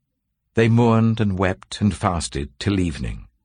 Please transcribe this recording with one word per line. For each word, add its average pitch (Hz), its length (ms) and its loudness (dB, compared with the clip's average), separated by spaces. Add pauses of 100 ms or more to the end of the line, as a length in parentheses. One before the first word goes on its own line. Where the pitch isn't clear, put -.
(540)
They 117 140 4
mourned 113 520 2
and 98 180 -2
wept 95 420 -4
and 104 140 2
fasted 80 640 -4
till 101 200 -2
evening 64 480 -6 (180)